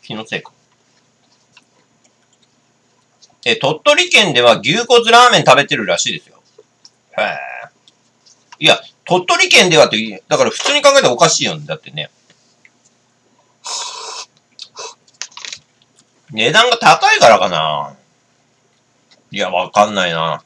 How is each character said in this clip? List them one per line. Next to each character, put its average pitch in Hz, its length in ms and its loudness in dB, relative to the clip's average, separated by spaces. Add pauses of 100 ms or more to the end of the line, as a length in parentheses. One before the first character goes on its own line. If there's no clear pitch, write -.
気 - 80 -14
の 110 100 -12
せ 101 120 -10
い - 40 -10
か。 - 120 -20 (3000)
え、 117 140 -2
鳥 151 240 -4
取 320 280 0
県 202 240 0
で 123 80 2
は 117 180 4
牛 147 260 -4
骨 233 260 2
ラ 240 160 6
ー 240 40 4
メ 196 80 2
ン 147 60 -2
食 131 120 6
べ 139 80 2
て 151 100 -4
る 110 100 -6
ら 87 120 -2
し - 140 -4
い - 20 -8
で 80 100 -12
す - 40 -20
よ。 - 140 -20 (760)
へ - 60 -4
え。 92 120 -4 (1200)
い 147 60 -6
や、 147 140 2 (240)
鳥 180 220 -2
取 359 240 0
県 202 200 4
で 160 80 2
は 131 100 6
っ - 20 -6
て、 107 400 -8
だ 147 80 -2
か 131 80 2
ら 110 40 -2
普 - 100 -10
通 - 140 -4
に 294 80 -2
考 277 160 6
え 269 40 4
た 175 80 0
ら - 20 0
お - 60 -4
か 165 100 2
し - 140 -2
い - 40 -4
よ 85 120 -6
ね。 73 80 -16
だ 78 100 -10
っ - 60 -20
て - 100 -20
ね。 76 180 -12 (4000)
値 113 220 0
段 240 160 2
が 240 80 0
高 403 360 2
い 427 60 0
か 135 80 6
ら 107 100 6
か 101 120 0
な。 76 480 -4 (1300)
い - 80 -12
や、 95 120 -4
わ 90 220 -2
か 104 180 2
ん 104 40 -10
な 95 140 0
い 85 40 -2
な。 82 340 -4